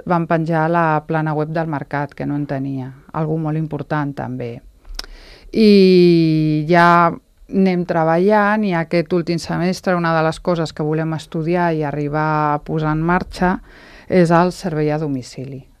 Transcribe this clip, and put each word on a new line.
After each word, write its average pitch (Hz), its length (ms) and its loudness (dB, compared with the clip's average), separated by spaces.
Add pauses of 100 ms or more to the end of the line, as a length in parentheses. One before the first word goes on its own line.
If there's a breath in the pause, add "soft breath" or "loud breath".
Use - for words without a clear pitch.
van 170 200 0
penjar 160 440 0
la 160 360 2
plana 156 280 -4
web 151 180 -4
del 160 160 -4
mercat, 143 460 -6
que 147 100 -10
no 143 120 -4
en 143 100 -4
tenia, 135 480 -8 (180)
algú 156 240 -4
molt 156 220 -4
important 151 580 -6
també. 127 460 -10 (880 loud breath)
I 170 1160 6
ja 170 440 6 (400)
anem 190 320 2
treballant 190 800 2
i 196 80 -2
aquest 165 400 -2
últim 175 260 -2
semestre 180 560 -4
una 170 220 0
de 160 80 2
les 160 160 -2
coses 165 320 -2
que - 100 -8
volem 160 300 -2
estudiar 170 640 -2
i 156 80 -2
arribar 151 720 -2
a 147 100 -4
posar 156 320 -4
en 156 80 -2
marxa 180 540 -2 (500 loud breath)
és 175 240 2
el 175 200 4
servei 156 380 -4
a 151 80 -2
domicili, 135 600 -8 (200)